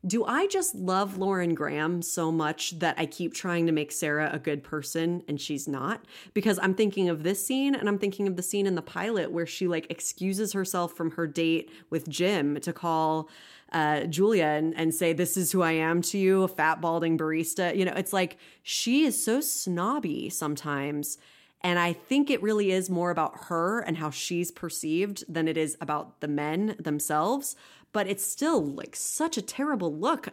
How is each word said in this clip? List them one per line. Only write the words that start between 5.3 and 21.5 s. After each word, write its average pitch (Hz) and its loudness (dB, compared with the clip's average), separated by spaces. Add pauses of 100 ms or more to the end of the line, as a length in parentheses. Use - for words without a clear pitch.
she's 143 -6
not? 147 -4 (300)
Because 202 4
I'm 190 4
thinking 196 2
of 156 -2
this 196 0
scene 269 2
and 214 -2
I'm 202 0
thinking 196 -2
of 185 -2
the 180 -6
scene 196 0
in 180 2
the 160 -2
pilot 185 -4
where 165 -2
she, - -4
like, 165 -2
excuses 190 -2
herself 180 -2
from 165 -2
her 170 -2
date 165 0 (200)
with 160 -2
Jim 151 0
to 175 -4
call, 160 0 (440)
uh, 151 2
Julia 180 4
and, 151 2
and 160 2
say, 165 2
"This 175 0
is 180 0
who 185 4
I 165 4
am 160 2
to - -2
you, 190 6
a 175 2
fat, 160 2
balding 165 2
barista." 160 0
You 190 2
know, 180 0
it's 180 -4
like, 185 0 (240)
she 269 2
is 247 2
so 240 2
snobby 196 -2
sometimes. 147 -4 (420)